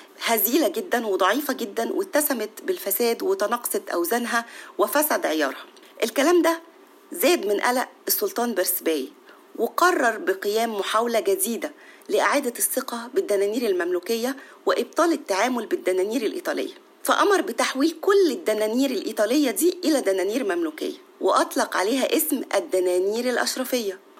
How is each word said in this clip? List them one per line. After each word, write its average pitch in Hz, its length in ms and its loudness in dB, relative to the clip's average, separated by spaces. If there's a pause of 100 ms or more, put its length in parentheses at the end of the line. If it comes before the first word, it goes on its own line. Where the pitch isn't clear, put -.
(240)
هزيلة 233 440 2
جدًا 220 400 -2
وضعيفة 202 460 2
جدًا، 226 400 -4
واتسمت 220 560 -2 (140)
بالفساد 202 600 -2
وتناقصت 208 640 -2
أوزانها 233 560 -2 (320)
وفسد 233 480 2
عيارها. 151 400 -2 (380)
الكلام 330 380 4
ده 294 200 2 (500)
زاد 269 340 2
من 202 160 0
قلق 247 260 0 (200)
السلطان 233 460 -2
بيرسباي، 160 560 -2 (460)
وقرر 247 600 2
بقيام 202 580 -2
محاولة 220 440 0
جديدة 196 520 -2 (380)
لإعادة 240 500 2
الثقة 247 540 -6
بالدنانير 202 560 0
المملوكية 185 680 -2 (300)
وإبطال 311 480 2
التعامل 226 520 -2
بالدنانير 190 560 -2
الإيطالية، 147 520 -4 (300)
فأمر 370 380 4
بتحويل 262 600 0
كل 381 300 6
الدنانير 220 600 0
الإيطالية 226 600 2
دي 349 320 2
إلى 311 180 2
دنانير 190 420 0 (120)
مملوكية، 160 420 -4 (240)
وأطلق 247 560 2
عليها 233 400 0
اسم 285 240 0 (140)
الدنانير 185 760 0
الأشرفية، 240 720 -2 (200)